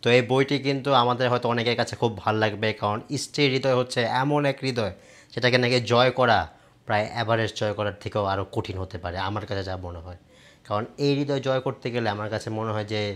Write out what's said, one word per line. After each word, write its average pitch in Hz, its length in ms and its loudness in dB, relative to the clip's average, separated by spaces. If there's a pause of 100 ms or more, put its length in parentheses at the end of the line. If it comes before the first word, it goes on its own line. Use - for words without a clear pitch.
তো - 40 2 (100)
এই 127 140 6
বইটি 135 240 2 (120)
কিন্তু 139 220 -2 (120)
আমাদের 123 300 2
হয়তো 123 220 0
অনেকের 117 260 0
কাছে 113 220 0
খুব 117 100 2 (100)
ভাল 110 220 0
লাগবে, 107 260 0 (120)
কারণ 104 180 0 (240)
স্ত্রীর 143 320 0
হৃদয় 135 240 2
হচ্ছে 127 220 -2 (200)
এমন 147 200 2 (100)
এক 135 140 -4
হৃদয়, 117 280 -2 (400)
যেটাকে 123 300 2
নাকি 123 140 2 (140)
জয় 123 280 6
করা 117 200 6 (480)
প্রায় 107 180 0 (160)
এভারেস্ট 113 400 0
জয় 107 160 0
করার 104 260 -2
থেকেও 107 200 -2 (100)
আরও 98 100 -2 (120)
কঠিন 104 260 -4
হতে 92 220 -10
পারে, 87 140 -6 (100)
আমার 104 220 -6
কাছে 98 200 -4
যা 95 60 -6 (100)
মনে 87 200 -10
হয়। 87 140 -16 (480)
কারণ 104 160 -2 (220)
এই 143 120 4
হৃদয় 139 300 -2
জয় 131 200 0
করতে 131 260 -6
গেলে 117 220 0
আমার 104 180 -6
কাছে 104 140 -6 (120)
মনে 110 160 -4
হয় 107 180 -4
যে 107 80 -2 (140)